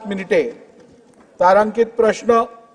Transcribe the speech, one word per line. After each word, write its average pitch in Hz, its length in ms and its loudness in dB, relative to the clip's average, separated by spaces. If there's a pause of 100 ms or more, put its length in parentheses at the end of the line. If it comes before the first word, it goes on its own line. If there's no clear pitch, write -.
मिनिटे, 190 420 -2 (880)
तारांकित 208 460 2
प्रश्न, 226 560 0 (320)